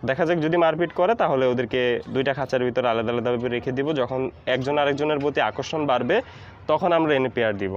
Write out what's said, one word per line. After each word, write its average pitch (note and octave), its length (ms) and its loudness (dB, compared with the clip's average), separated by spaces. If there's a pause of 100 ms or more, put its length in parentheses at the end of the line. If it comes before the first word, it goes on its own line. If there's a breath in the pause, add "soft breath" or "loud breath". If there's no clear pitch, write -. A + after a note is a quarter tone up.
(100)
দেখা C3+ 180 2
যাক F3 180 2
যদি D#3+ 180 2
মারপিট D#3+ 360 2
করে F#3 220 4
তাহলে C#3 320 2
ওদেরকে B2 280 0 (340)
দুইটা C3+ 220 0
খাঁচার C3 300 -2
ভিতরে B2 260 0
আলাদা A2+ 200 0
আলাদাভাবে A#2+ 420 0
রেখে A#2+ 220 -4
দিব। C#3 100 -2 (140)
যখন B2+ 180 -2 (360)
একজন C3 260 -2
আরেকজনের C#3+ 420 0
প্রতি D3 160 0 (100)
আকর্ষণ C#3+ 320 -6 (100)
বাড়বে C#3+ 260 2 (540 loud breath)
তখন - 260 2
আমরা D#3+ 200 2
এনে C3 200 2
পেয়ার A2 240 2
দিব। F#2+ 160 -2